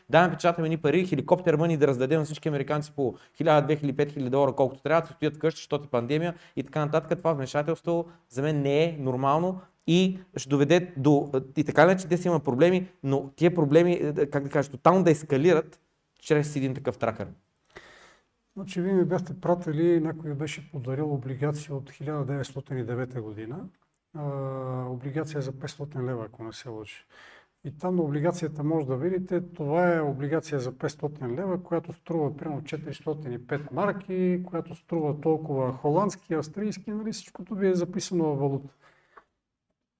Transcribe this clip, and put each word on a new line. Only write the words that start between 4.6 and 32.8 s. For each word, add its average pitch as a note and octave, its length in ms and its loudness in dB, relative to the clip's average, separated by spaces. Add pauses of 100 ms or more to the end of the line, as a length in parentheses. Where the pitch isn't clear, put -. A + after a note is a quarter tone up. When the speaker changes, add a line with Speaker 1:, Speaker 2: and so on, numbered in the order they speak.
Speaker 1:
трябва, D#3 180 2
да E3 60 -4
стоят D3+ 300 -4
вкъщи, D#3+ 220 -2
защото C#3+ 260 -4
е - 60 -18
пандемия" D3 440 0 (220)
и C3+ 60 -4
така D3+ 220 -4
нататък. D#3+ 340 -2
Това E3 140 0
вмешателство D#3+ 760 -2 (220)
за B2+ 140 -6
мен D3+ 200 0
не C#3+ 220 4
е E3 160 -2
нормално C#3 600 0 (260)
и F#3 320 4 (180)
ще C3 120 -8
доведе D3+ 480 4
до, C#3+ 340 4 (260)
и D3 80 2
така D3 180 6
или F3 80 10
иначе F#3+ 180 0
те E3+ 80 0
си F3 120 0
има E3 120 2
проблеми, F3+ 480 4 (140)
но C#3 340 0
тия E3+ 180 4
проблеми, E3+ 380 6
е, D3+ 340 0
как C#3+ 160 -2
да C#3+ 60 -6
кажа, C#3+ 220 0
тотално E3+ 340 6
да E3 60 8
ескалират D3+ 680 2 (400)
чрез D3 360 0
един C3 180 -2
такъв C3 240 -4
тракър. A2 300 -4 (1300)
Speaker 2:
Значи, F#3+ 240 -6
вие F#3+ 120 0
ми F#3 120 6
бяхте F#3 360 -4
пратили, E3+ 600 2
някой D#3+ 300 -4
ви C#3+ 60 -6
беше D3 340 -8
подарил C#3 420 -4
облигация C#3 640 -4
от C3+ 160 -10
хиляда D3 340 -6
деветстотин C3+ 540 -6
и B2 60 -4
девета A#2+ 380 -6
година. A2 340 -10 (580)
А, D3+ 100 -8 (640)
облигация C#3+ 540 -6
за C3+ 100 -6
петстотин C#3 540 -8
лева, B2 180 -4
ако A2+ 200 -14
не A2+ 80 -10
се - 160 -16
лъжа. G#2+ 260 -12 (720)
И C#3 140 -12
там F#3 180 -2
на F3 60 2
облигацията D3+ 600 -2
може D#3 220 0
да C3 100 -2
видите, F3+ 440 -2
това E3+ 540 0
е E3 60 2
облигация C#3+ 600 -2
за B2 180 -6
петстотин D3 560 -6
лева, F3+ 280 -4
която E3+ 300 -4
струва D#3 440 -2
примерно D#3 280 -6
четиристотин D3+ 680 -8